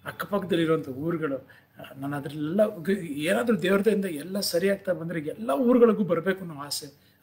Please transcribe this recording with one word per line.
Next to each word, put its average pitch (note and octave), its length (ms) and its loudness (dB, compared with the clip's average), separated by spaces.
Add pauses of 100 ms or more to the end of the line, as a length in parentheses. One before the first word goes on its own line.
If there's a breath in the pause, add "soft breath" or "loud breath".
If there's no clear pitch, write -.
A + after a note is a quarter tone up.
ಅಕ್ಕಪಕ್ಕದಲ್ಲಿರುವಂಥ E3 800 0
ಊರುಗಳು, D3 500 -4
ಆ, - 600 -18
ನಾನು C#3 200 -6
ಅದರಲ್ಲೆಲ್ಲ D#3 600 0
ಗ-, F3 260 -2
ಏನಾದ್ರೂ F3+ 540 0
ದೇವ್ರದಿಂದ G3 480 2
ಎಲ್ಲ F3 340 -6
ಸರಿ F#3 300 0
ಆಗ್ತಾ G3 240 -2
ಬಂದ್ರೆ E3 260 -4
ಎಲ್ಲ G#3+ 320 -6
ಊರುಗಳಿಗೂ A#3 520 6
ಬರ್ಬೇಕು F3 360 0
ಅನ್ನೋ E3+ 160 -10
ಆಸೆ, C#3+ 680 -12